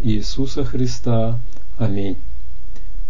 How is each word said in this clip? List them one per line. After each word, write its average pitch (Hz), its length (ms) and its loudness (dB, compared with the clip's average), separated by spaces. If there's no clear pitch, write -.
Иисуса 120 600 0
Христа. 120 760 0
Аминь. 98 380 0